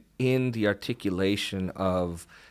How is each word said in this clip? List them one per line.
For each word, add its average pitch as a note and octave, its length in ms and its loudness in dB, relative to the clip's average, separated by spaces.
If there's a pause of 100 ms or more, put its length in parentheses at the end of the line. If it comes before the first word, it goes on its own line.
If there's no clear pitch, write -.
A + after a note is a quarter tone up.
(180)
in B2+ 340 2
the A2+ 140 0
articulation G2 1080 0
of F2+ 500 0 (240)